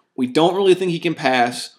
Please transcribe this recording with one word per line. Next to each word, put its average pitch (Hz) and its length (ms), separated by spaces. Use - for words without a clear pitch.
We 127 100
don't 160 280
really 190 200
think 185 180
he 165 80
can 165 140
pass. 127 640